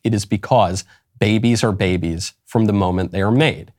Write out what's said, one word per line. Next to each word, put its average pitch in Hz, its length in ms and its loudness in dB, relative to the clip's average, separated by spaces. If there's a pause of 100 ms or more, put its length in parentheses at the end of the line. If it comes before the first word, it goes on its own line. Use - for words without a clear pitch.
it 110 100 0
is 101 100 -2
because 101 600 0 (340)
babies 110 460 2
are 113 80 0
babies 90 600 -2 (120)
from 110 220 0
the 104 60 2
moment 90 380 0
they 95 120 -4
are 107 100 0
made. 127 460 0